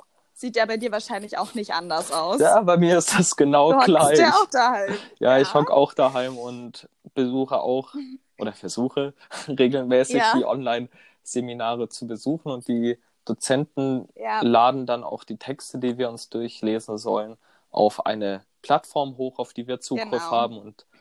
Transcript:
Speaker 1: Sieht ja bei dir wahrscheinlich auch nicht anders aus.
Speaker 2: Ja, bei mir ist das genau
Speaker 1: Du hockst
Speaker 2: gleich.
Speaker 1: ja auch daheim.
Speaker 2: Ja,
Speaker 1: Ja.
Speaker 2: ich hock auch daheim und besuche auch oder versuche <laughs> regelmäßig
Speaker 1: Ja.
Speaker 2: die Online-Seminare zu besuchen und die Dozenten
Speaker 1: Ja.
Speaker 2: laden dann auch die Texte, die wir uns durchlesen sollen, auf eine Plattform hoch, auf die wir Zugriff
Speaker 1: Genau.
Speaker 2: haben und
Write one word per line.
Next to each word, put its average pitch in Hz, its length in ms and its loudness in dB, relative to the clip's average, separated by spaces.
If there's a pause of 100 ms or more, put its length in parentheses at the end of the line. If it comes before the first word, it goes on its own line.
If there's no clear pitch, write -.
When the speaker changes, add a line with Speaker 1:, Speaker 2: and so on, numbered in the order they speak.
(320)
Speaker 1:
Sieht 240 240 -10
ja 226 100 2
bei 220 100 -4
dir 220 160 -6
wahrscheinlich 214 460 -8
auch 208 160 -6
nicht 208 180 -8
anders 170 400 -4
aus. 175 280 -2
Speaker 2:
Ja, 185 200 6
bei 175 160 4
mir 175 220 6
ist 170 200 2
das - 180 2
genau 147 360 6
Speaker 1:
Du 262 60 4
hockst 247 80 6
Speaker 2:
gleich. 156 320 6
Speaker 1:
ja 320 160 6
auch 392 160 4
daheim. 226 480 0 (200)
Speaker 2:
Ja, 127 180 4
Speaker 1:
Ja. 135 60 6
Speaker 2:
ich 139 120 0
hock 147 160 2
auch 139 240 4
daheim 131 420 0
und 120 520 -14 (260)
besuche 131 440 -2
auch 131 360 -4 (440)
oder 107 140 -6
versuche 131 640 -4 (160)
<laughs> - 180 -14
regelmäßig 127 680 2
Speaker 1:
Ja. 220 200 2
Speaker 2:
die 127 80 0
Online-Seminare 120 1400 -6
zu - 180 -14
besuchen 135 460 -6
und 123 160 -8
die 120 300 0 (260)
Dozenten 135 920 -2
Speaker 1:
Ja. 220 280 -4
Speaker 2:
laden 120 420 4
dann 120 200 -4
auch - 200 -10
die 110 140 -12
Texte, - 400 -12
die 123 180 -2
wir 123 140 -4
uns 120 180 -14
durchlesen 113 680 -4
sollen, 107 400 -4 (320)
auf - 340 2
eine 101 400 -6 (160)
Plattform 143 560 -2
hoch, 131 220 -8
auf 123 160 -10
die 120 120 -10
wir 123 140 -6
Zugriff 113 300 -6
Speaker 1:
Genau. 127 200 -4
Speaker 2:
haben 117 280 0
und 104 280 -20 (140)